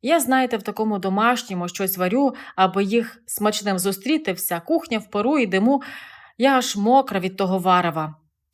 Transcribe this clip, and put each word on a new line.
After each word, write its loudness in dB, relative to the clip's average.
Я, 2
знаєте, 0
в -6
такому -2
домашньому 0
щось -4
варю, 2
аби 2
їх -2
смачним -2
зустріти, -2
вся -4
кухня -2
в -10
пару 0
і 2
диму. 2
Я 4
аж -2
мокра 2
від -6
того 0
варева. 2